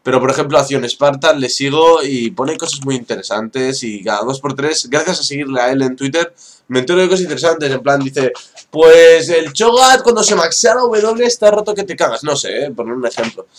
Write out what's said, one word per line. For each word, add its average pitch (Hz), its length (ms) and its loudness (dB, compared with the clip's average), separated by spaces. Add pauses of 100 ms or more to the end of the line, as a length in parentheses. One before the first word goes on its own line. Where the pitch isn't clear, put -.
Pero, 127 180 0
por 131 120 -2
ejemplo, 147 260 -2
a 139 80 2
Zion 127 240 -4
Spartan 143 500 0
le 127 80 -2
sigo 151 560 2
y 120 280 -4
pone 135 260 -6
cosas 151 260 -8
muy 135 120 -4
interesantes. 117 880 -6
Y 104 200 -8
cada 104 200 -2
dos 135 180 -6
por 139 120 -6
tres, 143 360 -4
gracias 156 320 -2
a - 20 -6
seguirle 139 380 -6
a 123 100 0
él 135 100 -2
en 131 140 -2
Twitter, 151 380 -4 (340)
me 127 120 -2
entero 175 200 0
de 185 80 2
cosas 185 140 0
interesantes. 151 500 -2
En 127 100 -4
plan, 139 200 0
dice, 135 320 -2 (360)
"Pues 165 600 8
el 160 240 0
Cho'Gath 254 480 4
cuando 220 220 2
se 202 120 2
maxea 170 400 0
la 254 60 -2
W 226 440 0
está 226 260 2
roto 208 220 -2
que 196 100 -6
te 165 120 -8
cagas". 135 280 -2
No 151 120 -2
sé, 113 300 -6
eh, 143 60 -8
por 113 160 -8
un 123 180 -6
ejemplo. 113 400 -6 (140)